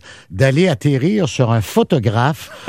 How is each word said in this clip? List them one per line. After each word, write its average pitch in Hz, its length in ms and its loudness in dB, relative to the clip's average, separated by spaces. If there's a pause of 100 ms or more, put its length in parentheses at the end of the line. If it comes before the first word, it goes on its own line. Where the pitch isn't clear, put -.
(300)
d'aller 135 400 2
atterrir 147 580 0
sur 117 240 0
un 117 80 2
photographe 123 920 0 (200)